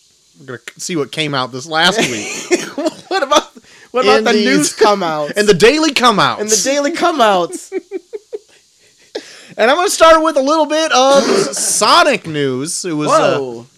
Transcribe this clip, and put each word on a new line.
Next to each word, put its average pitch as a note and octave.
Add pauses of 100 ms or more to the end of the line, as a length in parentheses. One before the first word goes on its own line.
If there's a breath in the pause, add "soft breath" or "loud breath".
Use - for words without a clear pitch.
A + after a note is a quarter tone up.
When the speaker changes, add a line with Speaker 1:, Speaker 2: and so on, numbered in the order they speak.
(380)
Speaker 1:
we're D3
gonna B2
c-, -
see F#3
what C3+
came D3+
out B2+
this C3
last E3+
Speaker 2:
<laughs> D3+
Speaker 1:
week. - (400)
Speaker 2:
What F4
about, C4+ (400 loud breath)
what B3
about G#3+
the A#3
Speaker 1:
Indies. A3
Speaker 2:
news D4
come G#3
outs? D#3
Speaker 1:
<laughs> -
And G#3
the G3+
daily C#4
come A3+
outs. B2+
Speaker 2:
And G#3+
the G#3
daily C#4+
come E4+
outs. G#3
<laughs> - (1800 loud breath)
Speaker 1:
And A3
I'm D4+
gonna F4+
start D#4+
with D#4
a C#4
little D4+
bit D4+
of C4+
<coughs> -
Sonic C4
news. C#3+
It F3
was, D3+
uh, C4
Speaker 2:
Whoa. A#2 (120)